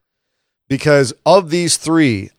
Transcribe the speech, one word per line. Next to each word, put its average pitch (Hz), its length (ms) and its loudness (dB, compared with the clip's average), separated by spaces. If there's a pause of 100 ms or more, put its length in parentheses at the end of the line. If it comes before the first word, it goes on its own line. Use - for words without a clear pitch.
(680)
Because 139 440 0 (140)
of 175 240 2
these 170 260 -2
three, 139 640 -2